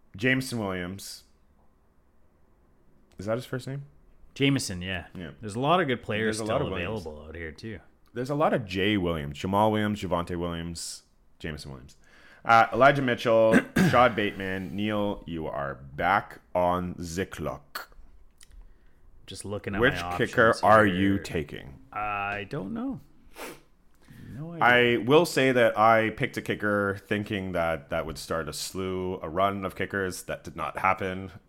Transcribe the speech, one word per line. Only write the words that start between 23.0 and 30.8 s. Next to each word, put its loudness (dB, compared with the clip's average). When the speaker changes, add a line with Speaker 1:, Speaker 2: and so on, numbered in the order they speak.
Speaker 2:
No -12
idea. 0
Speaker 1:
I 6
will 6
say 2
that 4
I 6
picked -6
a -4
kicker -2
thinking -4
that -2
that -4
would -10
start -6
a -10
slew, -6
a -10
run 0
of -8
kickers. -4
That -10
did -16
not -6
happen. -2